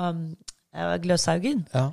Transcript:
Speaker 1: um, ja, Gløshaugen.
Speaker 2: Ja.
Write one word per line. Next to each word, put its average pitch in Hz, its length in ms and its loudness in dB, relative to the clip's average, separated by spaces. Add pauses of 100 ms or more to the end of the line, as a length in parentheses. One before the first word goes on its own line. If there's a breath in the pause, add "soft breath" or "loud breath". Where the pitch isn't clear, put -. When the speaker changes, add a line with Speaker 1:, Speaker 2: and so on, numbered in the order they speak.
Speaker 1:
um, 170 260 -2 (420)
ja, 170 300 -4
Gløshaugen. 175 720 2
Speaker 2:
Ja. 131 220 2